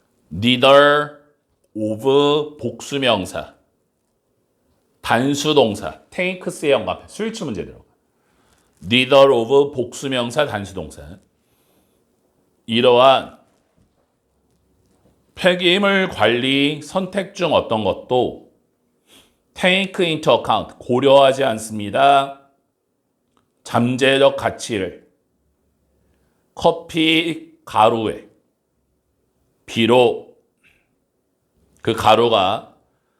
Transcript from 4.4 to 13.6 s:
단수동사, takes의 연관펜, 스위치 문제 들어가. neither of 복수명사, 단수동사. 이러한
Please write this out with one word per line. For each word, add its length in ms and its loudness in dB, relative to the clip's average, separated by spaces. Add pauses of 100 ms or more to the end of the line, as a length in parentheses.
단수동사, 1080 0
takes의 600 -6
연관펜, 360 -4
스위치 360 -10
문제 220 -8
들어가. 180 -20 (1000)
neither 480 4
of 400 0
복수명사, 720 -6
단수동사. 720 -12 (1500)
이러한 720 4 (2000)